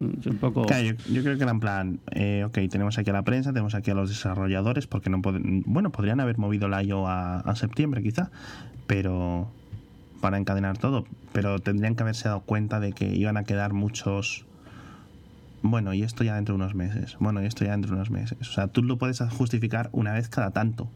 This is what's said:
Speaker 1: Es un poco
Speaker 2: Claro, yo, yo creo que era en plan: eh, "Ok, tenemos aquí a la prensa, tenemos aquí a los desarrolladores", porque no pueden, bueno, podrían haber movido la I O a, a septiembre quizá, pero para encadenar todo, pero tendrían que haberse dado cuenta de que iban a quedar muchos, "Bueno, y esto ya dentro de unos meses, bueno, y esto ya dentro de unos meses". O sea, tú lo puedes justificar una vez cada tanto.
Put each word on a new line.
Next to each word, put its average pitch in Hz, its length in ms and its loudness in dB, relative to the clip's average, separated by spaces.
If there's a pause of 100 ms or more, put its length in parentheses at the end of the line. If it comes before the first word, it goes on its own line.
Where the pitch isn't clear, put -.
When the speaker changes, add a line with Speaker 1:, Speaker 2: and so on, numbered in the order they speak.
(200)
Speaker 1:
Es - 60 -8
un 123 100 0
poco 120 300 2
Speaker 2:
Claro, 120 180 4
yo, 110 80 2 (180)
yo 127 120 2
creo 139 160 2
que 139 40 2
era 123 100 4
en 113 80 2
plan: 98 400 0 (140)
eh, 101 320 2
"Ok, 110 120 -2 (120)
tenemos 104 280 0
aquí 104 100 0
a 101 60 2
la 98 100 2
prensa, 131 300 2
tenemos 107 200 0
aquí 101 160 0
a 101 40 2
los 98 160 2
desarrolladores", 98 760 0
porque 101 220 -2
no 95 140 2
pueden, 95 420 2
bueno, 170 260 2
podrían 107 300 0
haber 120 160 0
movido 101 320 0
la 98 160 2
I 101 80 0
O 95 160 0
a, 90 320 -2
a 107 160 0
septiembre 120 460 0
quizá, 113 280 0 (560)
pero 92 600 0 (720)
para 98 180 2
encadenar 98 400 0
todo, 127 260 0 (280)
pero 101 260 0
tendrían 104 380 0
que 113 80 0
haberse 110 240 -2
dado 101 140 0
cuenta 107 360 0
de 101 140 0
que 98 240 0
iban 104 200 2
a 104 60 0
quedar 101 300 0
muchos, 101 760 -2 (1160)
"Bueno, 107 320 4
y 98 80 2
esto 113 200 -2
ya 107 140 2
dentro 104 200 0
de 95 60 0
unos 98 140 -2
meses, 95 440 -4
bueno, 104 220 2
y 101 40 0
esto 107 180 0
ya 101 80 0
dentro 101 180 0
de 95 60 0
unos 98 140 -2
meses". 110 300 -4
O - 120 -10
sea, 98 160 0
tú 120 160 2
lo 123 140 0
puedes 127 220 -2
justificar 117 720 0
una 107 200 2
vez 113 160 0
cada 101 240 0
tanto. 113 440 0